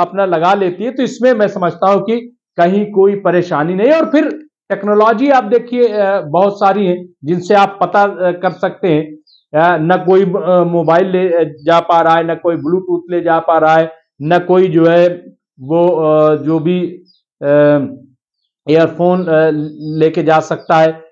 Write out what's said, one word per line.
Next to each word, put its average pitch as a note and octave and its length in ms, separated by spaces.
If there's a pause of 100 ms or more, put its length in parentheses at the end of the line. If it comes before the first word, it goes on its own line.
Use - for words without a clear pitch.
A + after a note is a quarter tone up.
अपना F#3 240
लगा F3 300
लेती F#3+ 300
है, B3+ 60
तो C4 120
इसमें A#3+ 300
मैं G#3+ 160
समझता F#3+ 420
हूं G3 100
कि A#3 360 (200)
कहीं F#3 360
कोई G3 220
परेशानी F3 600
नहीं। A3 180
और D#4+ 180
फिर D4 200 (380)
टेक्नोलॉजी G#3 600
आप B3+ 140
देखिए, A#3+ 440
अ, G3+ 320
बहुत F3 360
सारी G3 300
है F3+ 180 (200)
जिनसे F3 300
आप G3 280
पता, G3+ 200
अ, F3+ 300
कर F3+ 180
सकते F#3 380
हैं। D#3 260 (400)
अ, E3 240
न F3 300
कोई, F#3+ 160
अ, F3+ 400
मोबाइल E3+ 420
ले, F#3 220
अ, E3 260 (100)
जा E3 160
पा E3+ 200
रहा E3 140
है, E3 180
न - 20
कोई E3+ 220
ब्लूटूथ E3+ 540
ले F3 100
जा E3 180
पा E3 200
रहा D#3 180
है, D#3+ 160 (300)
न E3+ 160
कोई F3+ 300
जो E3 180
है F3 380 (360)
वो, E3 280
अ, D#3 480
जो D3 220
भी, F3 220 (640)
अ, C#3+ 60 (1200)
earphone, F3 560
अ, D#3+ 240 (480)
लेके D#3+ 240
जा D#3 180
सकता D#3+ 380
है। D#3+ 140 (200)